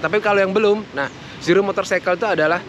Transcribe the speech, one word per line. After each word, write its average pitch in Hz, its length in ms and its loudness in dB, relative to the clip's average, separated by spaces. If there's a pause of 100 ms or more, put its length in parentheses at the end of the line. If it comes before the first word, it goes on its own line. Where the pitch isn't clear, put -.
Tapi 170 160 0
kalau 202 240 2
yang 185 80 0
belum, 214 400 2
nah, 139 160 -4 (320)
Zero 190 240 4
Motorcycle 185 560 -2
itu 214 80 -2
adalah 165 420 2